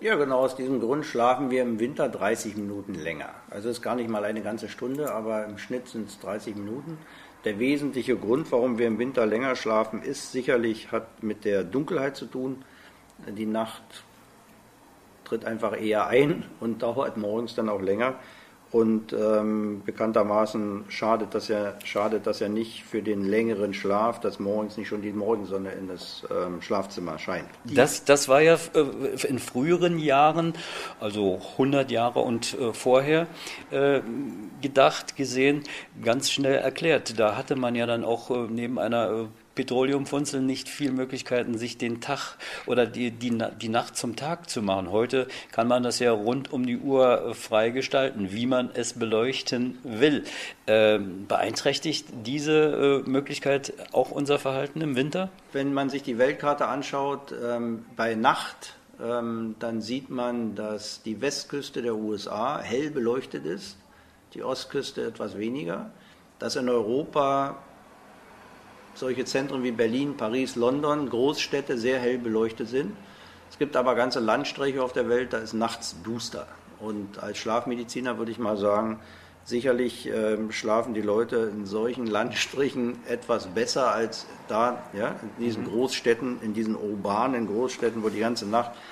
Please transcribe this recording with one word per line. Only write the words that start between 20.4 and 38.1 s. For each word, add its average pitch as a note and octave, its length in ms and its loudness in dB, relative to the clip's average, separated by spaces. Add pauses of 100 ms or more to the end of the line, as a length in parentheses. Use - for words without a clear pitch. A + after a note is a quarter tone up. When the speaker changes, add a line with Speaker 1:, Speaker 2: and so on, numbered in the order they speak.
Speaker 1:
schadet A2 460 2
das G#2 140 -2
ja, G#2 260 0 (100)
schadet G#2+ 420 0
das G#2+ 140 -2
ja G#2 80 0
nicht A2+ 360 -4
für G#2+ 180 -4
den G2+ 260 -2
längeren G#2 460 2
Schlaf, G#2 440 2
dass G2+ 200 -4
morgens G#2 400 -2
nicht G2+ 100 -8
schon G#2 140 -6
die G2+ 100 -6
Morgensonne G2 600 -2
in F#2+ 160 -8
das, - 420 -12
ähm, F2 320 -2
Schlafzimmer F2+ 560 -4
scheint. F2 320 -6 (160)
Speaker 2:
Das, C#3 400 4
das C#3 240 8
war C#3 100 10
ja, E3 140 10
äh, C3+ 720 0
in C3 100 2
früheren E3+ 600 2
Jahren, D#3 560 6 (460)
also G2+ 380 2 (200)
hundert C#3 320 4
Jahre A#2 300 2
und, A#2 380 0
äh, A#2 140 0
vorher, C#3+ 540 4 (440)
äh, C#3 300 4 (640)
gedacht, - 540 4
gesehen, C3+ 480 2 (380)
ganz A#2 280 2
schnell C#3 240 2
erklärt. C3 640 0
Da G#2+ 160 4
hatte C3+ 200 -2
man B2 180 0
ja A#2+ 100 0
dann A#2 200 0
auch, A2+ 260 -2